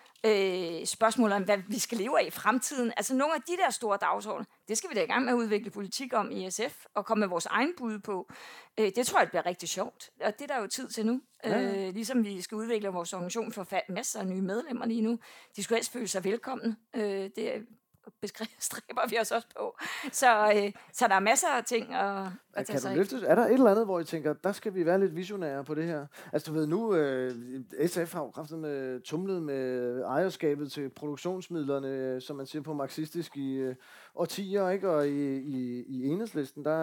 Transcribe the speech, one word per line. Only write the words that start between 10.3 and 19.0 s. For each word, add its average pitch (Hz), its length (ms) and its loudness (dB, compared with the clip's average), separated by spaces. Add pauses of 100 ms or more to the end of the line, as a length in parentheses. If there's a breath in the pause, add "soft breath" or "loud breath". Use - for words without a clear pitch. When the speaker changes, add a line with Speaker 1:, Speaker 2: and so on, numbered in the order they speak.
Speaker 1:
det 285 120 -8
er - 40 -2
der 233 60 -2
jo 196 60 -6
tid 254 220 -6
til 220 160 -4
nu. 247 160 2 (220)
Speaker 2:
Ja, 240 160 2
ja. 196 280 -2
Speaker 1:
Øh, 185 60 -6
ligesom 226 320 0
vi 196 160 -6
skal 214 140 -10
udvikle 214 340 -2
vores 175 240 -6
organisation 208 380 -4
for 196 120 -10 (100)
fa-, 185 200 -2
masser 220 260 -4
af 190 80 -4
nye 185 140 -2
medlemmer 240 440 -4
lige 226 160 0
nu. 226 180 0 (360 loud breath)
De 196 80 -6
skulle 226 140 2
helst 240 140 -2
føle 240 160 -6
sig 180 160 -2
velkomne. 233 520 -2 (200)
Øh, 196 400 -2
det 220 300 -6 (560)
bestræ-, - 360 -8
<laughs> - 120 -4
stræber 240 400 -4